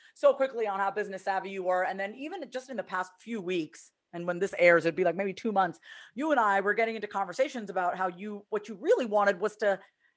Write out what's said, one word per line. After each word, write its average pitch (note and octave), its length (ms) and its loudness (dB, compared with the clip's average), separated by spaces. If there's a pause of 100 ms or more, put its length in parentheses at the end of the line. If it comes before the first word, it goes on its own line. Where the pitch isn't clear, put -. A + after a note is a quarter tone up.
(140)
so C#4+ 180 6
quickly A3+ 360 -2
on G3 100 -2
how G3 140 0
business F#3+ 320 -6
savvy F#3+ 260 -2
you F#3+ 140 -6
were. F3+ 180 2
And F#3+ 160 -2
then G3 160 -6
even D4 340 -10
just B3+ 220 -10
in B3+ 60 -10
the F#3+ 80 -4
past F#3 340 -4
few A3+ 220 -8
weeks, E3+ 500 -6 (220)
and F3 120 -8
when F3 140 -2
this F#3+ 180 -2
airs, E3+ 300 8
it'd E3 80 2
be, F3+ 100 0
like, E3+ 120 2
maybe F#3+ 160 -2
two A3 200 -4
months, F#3 280 0 (340)
you D4+ 160 -2
and C#4 80 4
I G3+ 220 4
were G#3 140 2
getting A3+ 200 0
into G#3 140 -8
conversations G3+ 640 -4
about F3+ 260 0
how F#3 100 0
you, G3+ 440 -8
what G#3 180 -4
you A3 120 -12
really E4+ 240 2
wanted G3+ 360 2
was G#3 160 -2
to, G3+ 240 0 (360)